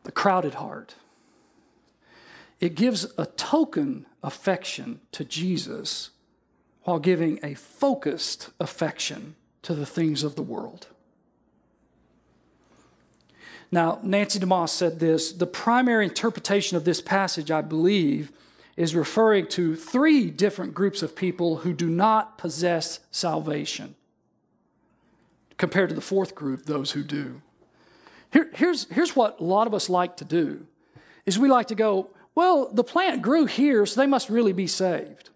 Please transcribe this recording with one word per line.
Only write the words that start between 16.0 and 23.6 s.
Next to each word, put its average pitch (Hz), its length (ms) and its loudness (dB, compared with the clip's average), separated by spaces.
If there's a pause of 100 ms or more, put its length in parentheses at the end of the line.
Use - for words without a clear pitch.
interpretation 196 720 -2
of 156 80 -2
this 175 160 0
passage, 180 480 -2
I 156 120 2
believe, 156 680 2 (460)
is 165 180 0
referring 202 520 4
to 165 280 0
three 262 540 4
different 180 460 -2
groups 196 260 0
of - 140 -6
people 175 420 0
who 175 160 -2
do 170 160 -2
not 214 480 2
possess 165 640 -4 (100)
salvation, 156 840 -6 (1600)